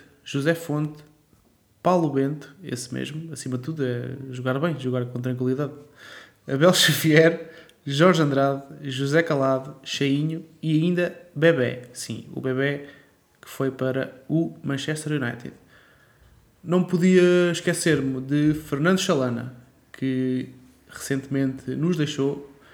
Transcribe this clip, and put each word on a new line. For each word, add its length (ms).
José 320
Fonte, 480
Paulo 280
Bento, 520
esse 300
mesmo, 400
acima 240
de 60
tudo 220
é 320
jogar 280
bem, 200
jogar 280
com 140
tranquilidade. 520
Abel 280
Xavier, 760
Jorge 340
Andrade, 440
José 400
Calado, 640
Cheinho 600
e 220
ainda 340
Bebé. 500
Sim, 420
o 60
Bebé 460
que 80
foi 220
para 580
o 360
Manchester 580
United. 320
Não 180
podia 720
esquecer-me 680
de 340
Fernando 440
Chalana, 560
que 560
recentemente 840
nos 260
deixou. 560